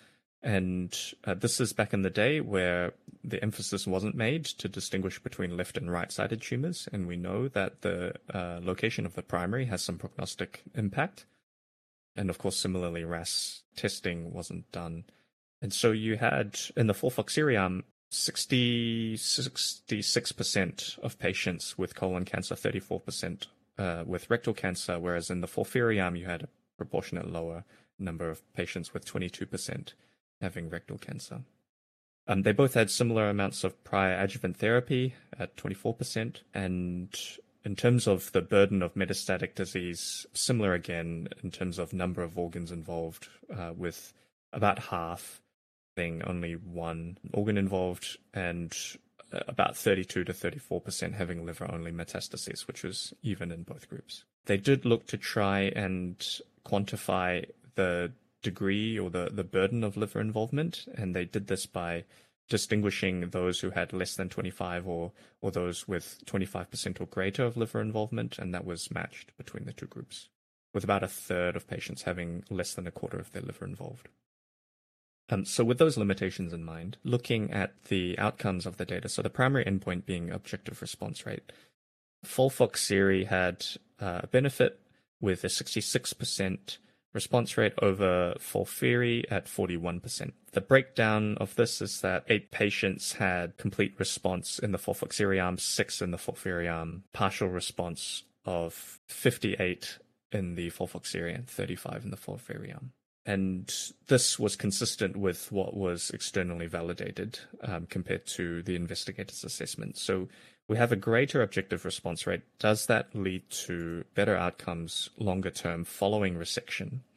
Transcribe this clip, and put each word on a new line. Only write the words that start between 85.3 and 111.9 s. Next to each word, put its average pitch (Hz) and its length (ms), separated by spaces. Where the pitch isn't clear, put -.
a 95 60
sixty-six - 640
percent - 640
response 113 440
rate 110 240
over 92 560
FOLFIRI 120 920
at 98 160
forty-one 87 520
percent. - 340
The - 100
breakdown 107 800
of - 160
this 113 260
is 98 200
that 92 260
eight 107 240
patients - 600
had 90 440
complete 101 400
response - 640
in 104 140
the 90 40
FOLFOXIRI - 640
arm, 90 140
six - 440
in 92 100
the 85 60
FOLFIRI 87 540
arm, 82 320
partial 98 340
response - 760
of 85 600
fifty-eight - 920
in 90 240
the 85 140
FOLFOXIRI 87 640
and 123 140
thirty-five - 560
in 101 80
the - 60
FOLFIRI - 560
arm. 127 180
And 95 460
this - 320
was 104 180
consistent 101 640
with 95 340
what 98 240
was 90 360
externally 87 560
validated, 87 720
um, 85 240
compared 90 400
to 85 340
the 90 140
investigator's 87 680
assessment. - 540
So 92 300
we 110 100
have 117 140
a 117 40
greater 120 460
objective 95 440
response 87 420